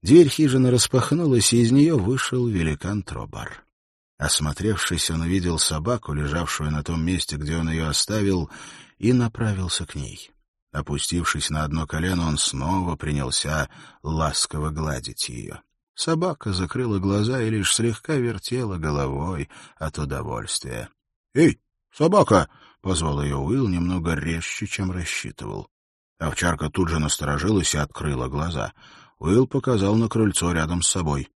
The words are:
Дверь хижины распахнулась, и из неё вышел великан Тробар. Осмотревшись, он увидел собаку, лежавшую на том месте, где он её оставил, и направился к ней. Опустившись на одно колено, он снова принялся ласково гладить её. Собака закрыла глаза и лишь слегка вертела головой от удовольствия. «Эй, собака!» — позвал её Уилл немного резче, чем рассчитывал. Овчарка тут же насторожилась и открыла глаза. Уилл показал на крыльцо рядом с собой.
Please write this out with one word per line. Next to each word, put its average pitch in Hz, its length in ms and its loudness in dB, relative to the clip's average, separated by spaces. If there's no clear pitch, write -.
Дверь 143 260 10
хижины 131 420 4
распахнулась, 127 800 4
и 120 80 6
из 117 120 4
неё 147 260 6
вышел 123 480 -2
великан 90 560 -2
Тробар. - 640 -10
Осмотревшись, 78 960 0
он 80 120 0
увидел 87 360 0
собаку, 80 540 -2
лежавшую 76 580 -2
на 76 120 -2
том 82 220 -4
месте, 85 320 -2
где 73 200 -4
он 80 120 -2
её 80 200 -2
оставил, 95 600 0
и 117 140 2
направился 110 760 0
к - 80 -18
ней. - 360 -10
Опустившись 73 760 -2
на 76 140 0
одно 76 220 -2
колено, 85 420 -2
он 73 100 0
снова 78 580 -2
принялся 73 720 -2
ласково 78 680 -2
гладить 73 580 -6
её. 55 320 -12
Собака 165 580 -2
закрыла 98 480 -2
глаза 104 420 0
и 110 80 0
лишь 104 240 0
слегка 117 400 -2
вертела 117 640 -2
головой 73 720 -2
от 78 220 -8
удовольствия. 67 920 -6
«Эй, 143 260 4
собака!» — 151 560 6
позвал 80 400 0
её 71 180 -2
Уилл 117 260 0
немного 87 480 0
резче, 82 520 -6
чем 95 260 -4
рассчитывал. 55 760 -8
Овчарка 80 520 -2
тут 87 180 0
же 82 100 0
насторожилась 76 760 0
и 76 40 0
открыла 71 500 -4
глаза. 76 460 -4
Уилл 110 280 4
показал 110 500 2
на 113 120 2
крыльцо 101 440 2
рядом 82 300 0
с - 60 0
собой. 73 500 -2